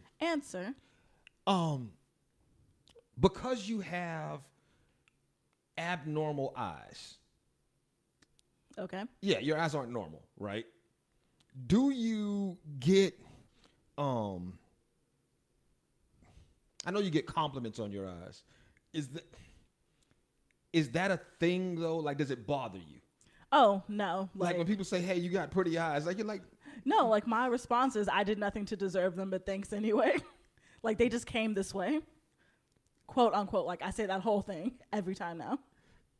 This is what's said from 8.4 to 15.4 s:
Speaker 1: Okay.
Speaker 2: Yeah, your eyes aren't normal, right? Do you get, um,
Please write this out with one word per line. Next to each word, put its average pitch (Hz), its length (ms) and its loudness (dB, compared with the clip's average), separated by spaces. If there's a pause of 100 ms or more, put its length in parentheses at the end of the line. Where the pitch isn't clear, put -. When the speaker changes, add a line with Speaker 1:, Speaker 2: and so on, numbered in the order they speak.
Speaker 1:
Okay. 185 260 -8 (160)
Speaker 2:
Yeah, 185 180 2
your 147 200 0
eyes 156 160 0
aren't 123 180 -4
normal, 80 300 -6 (160)
right? 104 280 -6 (1000)
Do 240 240 6
you 208 640 0 (220)
get, 185 400 6 (800)
um, 104 580 -2 (2250)